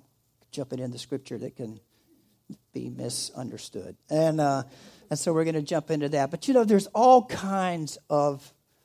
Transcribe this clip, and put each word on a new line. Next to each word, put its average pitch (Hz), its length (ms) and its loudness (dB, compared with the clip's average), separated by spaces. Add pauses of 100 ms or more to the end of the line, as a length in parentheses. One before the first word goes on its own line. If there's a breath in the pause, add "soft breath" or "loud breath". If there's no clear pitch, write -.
(520)
jumping 131 280 -8
into 123 180 -8
Scripture 127 400 -10
that 117 180 -10
can 110 240 -12 (960 soft breath)
be 123 160 -10
misunderstood. 123 1040 -10 (140)
And, 156 320 2
uh, 139 220 0 (480 loud breath)
and 147 80 -4
so 175 140 -2
we're 160 100 2
gonna 160 180 -2
jump 156 300 -4
into 147 180 -2
that. 139 220 0
But, - 160 -8
you 269 80 4
know, 240 80 6
there's 202 240 4
all 247 380 8
kinds 185 760 -4 (100)
of 143 420 0 (340)